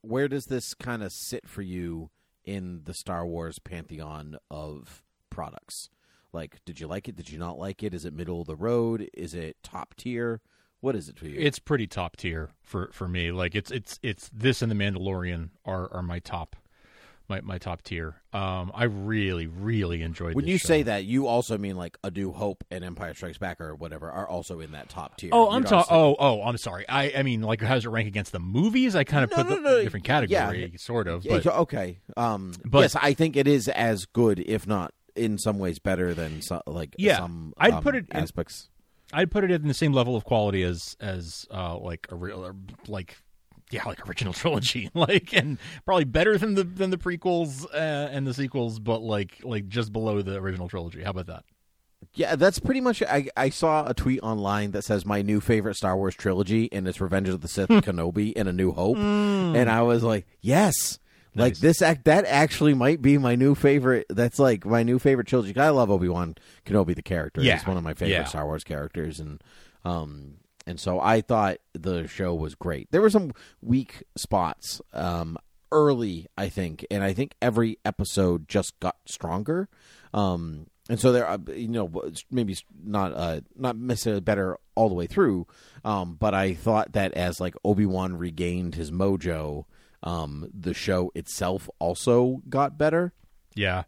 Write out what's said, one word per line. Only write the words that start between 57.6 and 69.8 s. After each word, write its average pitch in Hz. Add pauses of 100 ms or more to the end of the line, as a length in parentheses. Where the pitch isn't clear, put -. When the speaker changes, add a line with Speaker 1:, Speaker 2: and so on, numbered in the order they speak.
Speaker 2:
Hmm. 107
Speaker 1:
Kenobi, 92
and 101
A 90
New 90
Hope, 92
Speaker 2:
Mm. 202
Speaker 1:
and 123
I 113
was 117
like, 110 (140)
"Yes." 151 (360)
Like, 117
Speaker 2:
Nice. 78
Speaker 1:
this 165
act, 156
that 170
actually 147
might 139
be 139
my 123
new 135
favorite. 135
That's, 117
like, 120
my 117
new 120
favorite 131
trilogy. 104
I 151
love 123
Obi-Wan 87 (300)
Kenobi, 92
the -
character. 82
Speaker 2:
Yeah. 110
Speaker 1:
He's -
one 92
of 85
my 80
favorite 98
Speaker 2:
Yeah. 80
Speaker 1:
Star 73
Wars 78
characters, 78
and, 76 (460)